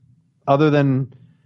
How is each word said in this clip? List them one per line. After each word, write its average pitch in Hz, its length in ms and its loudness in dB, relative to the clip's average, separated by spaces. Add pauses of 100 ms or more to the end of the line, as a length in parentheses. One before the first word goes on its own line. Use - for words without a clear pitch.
(480)
other 143 220 2
than 139 440 -2 (320)